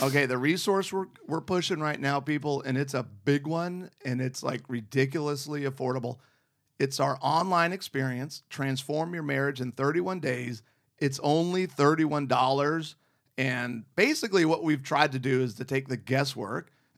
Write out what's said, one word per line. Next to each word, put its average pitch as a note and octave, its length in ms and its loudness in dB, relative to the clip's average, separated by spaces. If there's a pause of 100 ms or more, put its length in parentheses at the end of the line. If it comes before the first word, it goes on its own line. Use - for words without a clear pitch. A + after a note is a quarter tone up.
okay, C3+ 240 4
the B2+ 140 0
resource F3+ 520 0
we're, F#3+ 140 -4 (220)
we're D#3 140 -4
pushing F3 380 -2
right D3+ 200 -2
now, C#3 200 2
people, C#3+ 440 -2
and C3 120 -2
it's C3+ 200 -2
a B2 80 -2
big C#3+ 420 0
one, F3 460 -4 (120)
and B2+ 160 -2
it's, C3 220 -4
like, C#3 260 -4
ridiculously C#3 1000 -2
affordable. B2+ 520 -4 (600)
It's C3+ 220 -2
our C3+ 220 2
online E3+ 500 2
experience, C3+ 800 -6
Transform C#3+ 640 -2
Your E3 100 -6
Marriage C#3 380 -2
in B2+ 100 -4
thirty-one F3 480 0
Days. B2 420 -4 (380)
It's C3+ 240 0
only F3 440 2
thirty-one D3+ 600 4
dollars. C#3 680 2 (400)
And B2 480 -2 (100)
basically G#3 480 4
what D#3+ 180 4
we've D3+ 220 0
tried C#3+ 300 2
to C3 60 -2
do C3 220 2
is A#2+ 120 -2
to B2+ 100 -8
take C3+ 240 -2
the C3 80 -4
guesswork C3 760 -2 (240)